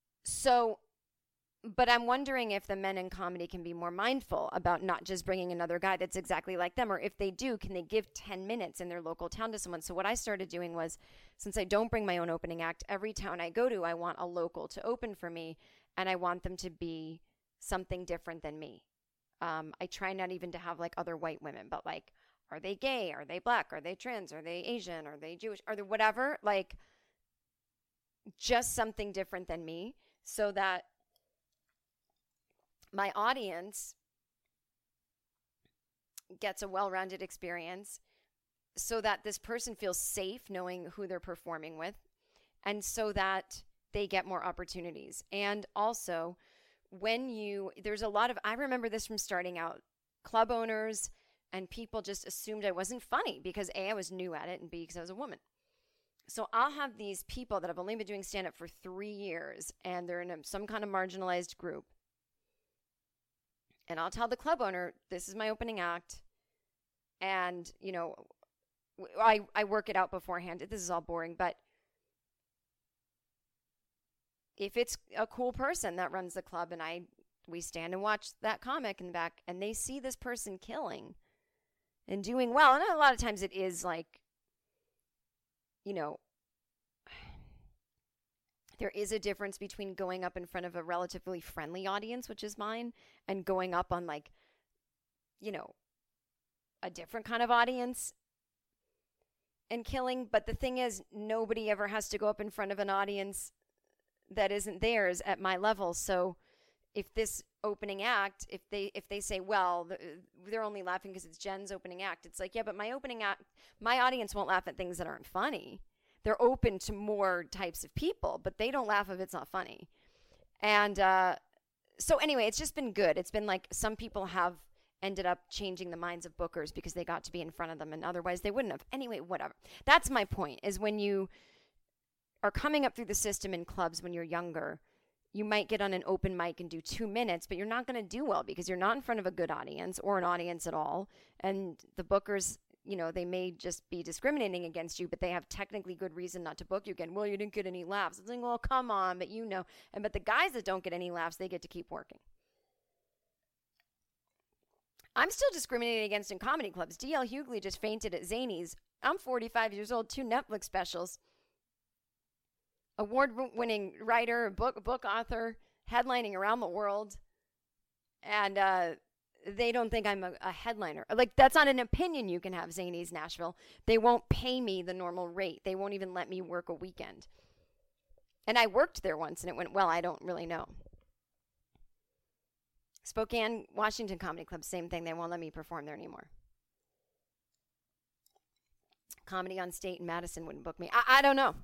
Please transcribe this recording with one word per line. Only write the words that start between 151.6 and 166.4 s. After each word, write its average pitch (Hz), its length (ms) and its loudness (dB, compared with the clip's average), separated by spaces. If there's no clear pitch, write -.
to 165 60 -14
keep - 220 -12
working. - 280 -12
I'm 302 160 4
still 539 220 4
discriminated 233 540 0
against 202 260 -4
in 185 60 -8
comedy 240 320 -2
clubs. 170 260 -8
D 285 160 -8
L 269 120 2
Hughley 247 380 -6
just 190 180 -8
fainted 214 340 -4
at 175 100 -6
Zanies. 196 500 -4
I'm 320 160 2
forty-five 226 560 0
years 208 180 -6
old, 226 160 0
two 269 160 -6
Netflix 220 400 -2
specials. 180 540 -4
Award-winning 226 1040 2
writer, 233 480 4
book, 214 340 0
book 247 220 -2
author, 226 500 -2
headlining 240 440 2
around 208 260 2